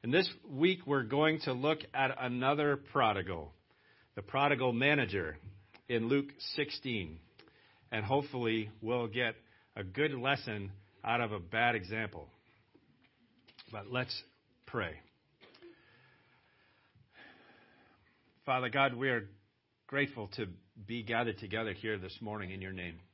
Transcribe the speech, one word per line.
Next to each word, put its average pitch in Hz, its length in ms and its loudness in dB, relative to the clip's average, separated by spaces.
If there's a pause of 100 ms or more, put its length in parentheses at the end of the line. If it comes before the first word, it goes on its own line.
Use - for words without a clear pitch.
And 120 100 0
this 180 160 6 (180)
week 175 380 2
we're 139 160 2
going 151 440 4
to 135 80 0
look 147 260 2 (160)
at 131 240 2
another 135 580 2 (140)
prodigal, 95 600 2 (600)
the 104 80 -8
prodigal 135 500 2
manager 113 680 2 (520)
in 117 200 0
Luke 139 200 2 (260)
sixteen. 113 640 -4 (760)
And 110 140 0
hopefully 120 640 2 (140)
we'll 120 240 0
get 113 260 0 (420)
a 104 80 -6
good 135 300 0
lesson 120 580 -2 (320)
out 117 180 2
of 113 100 0
a 104 80 -4
bad 113 340 2
example. 98 540 -4 (1400)
But 104 200 -10
let's 123 240 0 (520)
pray. 92 260 -2 (3500)
Father 127 240 2
God, 135 240 4
we 131 160 0
are 117 180 0 (600)
grateful 123 480 -2
to 113 100 -2 (400)
be 117 160 -6
gathered 113 380 0
together 107 340 -4
here 110 240 -2
this 92 240 -10
morning 104 300 -6
in 98 100 -8
your 95 120 -8
name. 87 260 -8 (140)